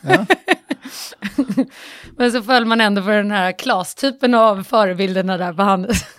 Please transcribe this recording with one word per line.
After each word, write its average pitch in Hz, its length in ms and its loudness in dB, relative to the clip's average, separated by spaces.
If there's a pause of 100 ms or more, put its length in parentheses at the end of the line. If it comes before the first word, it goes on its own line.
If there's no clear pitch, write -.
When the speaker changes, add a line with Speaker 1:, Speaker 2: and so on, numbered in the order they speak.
Speaker 1:
Ja. 214 240 2 (1080)
Speaker 2:
<laughs> 262 280 -2 (520)
Men 247 160 0
så 233 100 -2
föll 240 220 2
man 226 160 2
ändå 202 220 2
för 208 140 0
den 208 140 0
här 185 280 0
Klas-typen 247 760 -2
av 214 280 4
förebilderna 190 720 0
där 175 160 -4
på 175 100 -2
Handels. 196 420 0 (140)